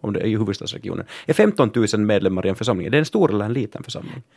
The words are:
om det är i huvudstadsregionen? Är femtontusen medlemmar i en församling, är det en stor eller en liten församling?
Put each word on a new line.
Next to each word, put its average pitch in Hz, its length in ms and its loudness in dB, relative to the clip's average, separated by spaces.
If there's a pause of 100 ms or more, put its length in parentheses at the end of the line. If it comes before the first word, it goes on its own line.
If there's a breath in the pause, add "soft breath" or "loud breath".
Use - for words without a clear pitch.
om 104 120 -4
det 95 80 -2
är 92 60 -2
i 110 100 2
huvudstadsregionen? 98 680 -6 (200 loud breath)
Är 156 60 4
femtontusen 113 720 4
medlemmar 95 400 2
i - 20 0
en 95 80 0
församling, 104 300 -2
är - 40 -8
det 131 80 2
en 156 60 2
stor 180 300 2
eller 104 100 0
en 107 80 -4
liten 123 300 -6
församling? - 400 -12 (140)